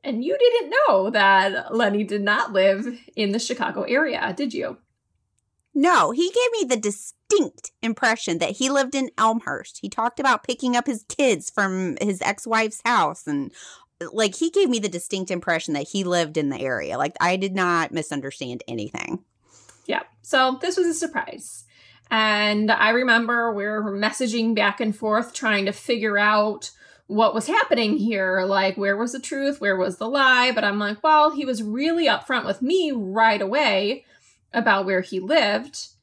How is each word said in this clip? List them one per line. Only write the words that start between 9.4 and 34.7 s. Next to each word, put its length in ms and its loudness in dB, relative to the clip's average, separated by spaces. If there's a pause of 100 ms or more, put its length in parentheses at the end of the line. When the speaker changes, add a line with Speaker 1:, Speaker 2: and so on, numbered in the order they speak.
Speaker 2:
He 60 -8
talked 320 -4
about 240 0
picking 320 -2
up 100 0
his 220 -6
kids 420 0
from 520 -2
his 200 -2
ex-wife's 600 -2
house. 420 0
And, 280 -4 (580)
like, 240 0
he 140 0
gave 200 4
me 100 0
the 100 -2
distinct 420 -6
impression 440 -2
that 120 -4
he 160 -2
lived 320 0
in 140 0
the 100 -6
area. 380 -4
Like, 240 -2
I 160 0
did 180 -4
not 380 0
misunderstand 720 -8
anything. 560 -8 (640)
Speaker 1:
Yeah. 160 -2 (200)
So 400 0
this 140 -2
was 120 2
a 60 0
surprise. 680 -8 (460)
And 600 2
I 200 4
remember 640 2
we 100 -4
were 340 -4
messaging 560 -2
back 280 0
and 120 0
forth 400 -2
trying 340 0
to 40 -2
figure 460 -2
out 540 2 (360)
what 260 2
was 140 -4
happening 480 2
here. 500 0
Like, 300 2
where 220 0
was 160 -4
the 80 -8
truth? 400 -4
Where 160 2
was 220 -2
the 100 -4
lie? 420 4
But 140 0
I'm 140 0
like, 220 -4
well, 300 6
he 140 -6
was 180 -4
really 440 0
upfront 380 0
with 160 -4
me 320 0
right 480 2
away 600 0 (500)
about 320 2